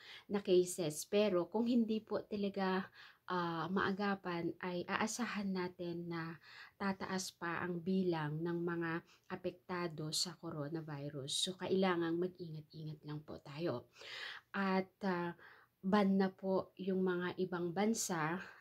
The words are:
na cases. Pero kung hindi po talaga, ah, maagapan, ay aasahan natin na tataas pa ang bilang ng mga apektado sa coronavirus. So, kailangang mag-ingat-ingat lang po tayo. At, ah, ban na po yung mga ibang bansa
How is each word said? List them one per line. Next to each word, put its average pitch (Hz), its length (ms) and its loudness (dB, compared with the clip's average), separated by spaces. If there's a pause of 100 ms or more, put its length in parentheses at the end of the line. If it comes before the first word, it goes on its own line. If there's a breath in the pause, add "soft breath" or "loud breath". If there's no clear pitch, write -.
(300 loud breath)
na 202 120 0
cases. 180 640 2
Pero 196 440 4
kung 233 200 0
hindi 220 320 4
po - 240 -4
talaga, 196 600 0 (440 loud breath)
ah, 170 400 0
maagapan, 190 920 0
ay 180 240 -2
aasahan 202 680 -2
natin 180 520 -4
na 165 320 -4 (440 loud breath)
tataas 190 560 -2
pa 170 240 -2
ang 175 200 -2
bilang 165 600 2
ng 170 200 0
mga 170 300 0 (400 soft breath)
apektado 175 840 -4
sa 170 240 -2
coronavirus. 147 920 -6
So, - 180 0 (120)
kailangang 180 580 2
mag-ingat-ingat 156 840 -6
lang 151 160 -8
po - 200 -12
tayo. 147 480 -4 (640 loud breath)
At, 190 380 2 (140)
ah, 175 280 0 (480 loud breath)
ban 196 320 6
na 196 160 6
po 190 480 -2
yung 190 240 0
mga 180 400 0
ibang 175 320 -2
bansa 185 640 0 (240 loud breath)